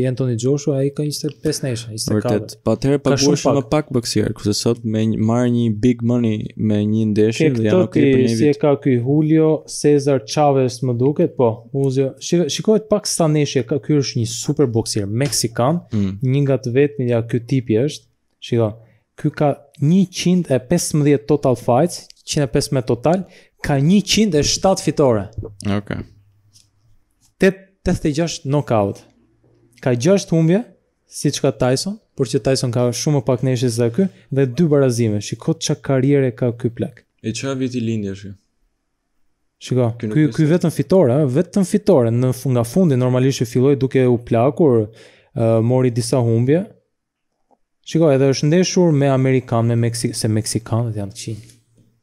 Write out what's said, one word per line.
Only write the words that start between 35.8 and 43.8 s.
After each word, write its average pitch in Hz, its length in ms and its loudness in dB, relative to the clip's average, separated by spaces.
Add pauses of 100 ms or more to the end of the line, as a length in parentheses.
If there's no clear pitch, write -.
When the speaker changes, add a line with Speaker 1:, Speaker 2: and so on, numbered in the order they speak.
Speaker 1:
ka 123 220 -2
ky 117 160 -4
plak. - 360 -10 (120)
Speaker 2:
E 110 140 -8
ç'a 135 260 -6
viti 127 240 -4
lindje 110 320 -4
është 98 160 -16
ky? 98 60 -16 (1300)
Speaker 1:
Shiko, 123 300 0
Speaker 2:
Ky 117 160 -8
nuk 107 100 -4
Speaker 1:
ky, 151 80 4
Speaker 2:
është - 120 -4
Speaker 1:
ky 156 120 2
vetëm 170 240 2
fitore, 147 400 2
ë, 151 160 2
vetëm 180 360 0
fitore. 170 440 2
Në 123 240 0
fu-, 135 160 -4
nga 120 140 2
fundi 151 340 2
normalisht 127 460 0
që - 20 0
filloi 131 320 2
duke 131 300 0